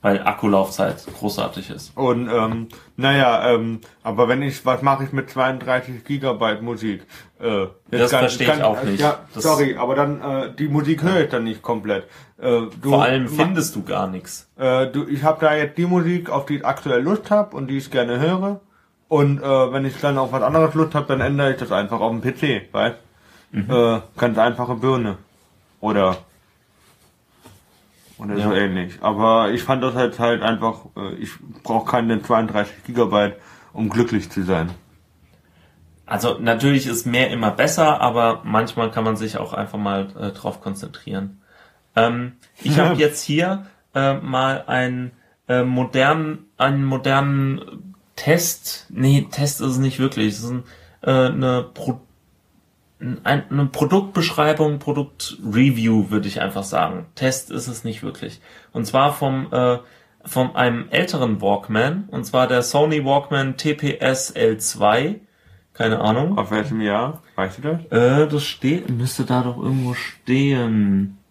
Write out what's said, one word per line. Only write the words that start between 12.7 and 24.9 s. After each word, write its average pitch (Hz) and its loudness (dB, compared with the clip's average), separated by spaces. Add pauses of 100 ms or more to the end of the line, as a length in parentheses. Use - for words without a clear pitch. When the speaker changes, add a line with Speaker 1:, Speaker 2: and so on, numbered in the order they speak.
Speaker 2:
du 135 -2
Speaker 1:
Vor - 6
allem 131 2
Speaker 2:
ma- 120 -6
Speaker 1:
findest 156 0
du 98 -8
gar 98 -4
nichts. - -12
Speaker 2:
Äh, 131 2
du, 143 -4
ich 139 -4
hab 156 2
da 151 4
jetzt 147 -2
die 170 0
Musik, 175 0
auf 139 -2
die 143 -2
ich - -6
aktuell 131 0
Lust 202 -2
hab 208 2
und 135 -8
die 139 -4
ich 135 -8
gerne 123 0
höre. 190 0 (460)
Und, 143 2
äh, 131 2
wenn 135 0
ich 131 -6
dann 143 0
auf 123 -2
was 127 -2
anderes 156 4
Lust 160 2
hab, 147 -2
dann 131 0
ändere 139 2
ich 131 -2
das 113 -6
einfach 101 -2
auf 113 0
dem 113 -4
P 131 -2
C, 123 -2
weil, 107 0 (560)
Speaker 1:
Mhm. 101 -4
Speaker 2:
äh, 117 4 (180)
ganz 113 2
einfache 120 2
Birne. 113 0 (640)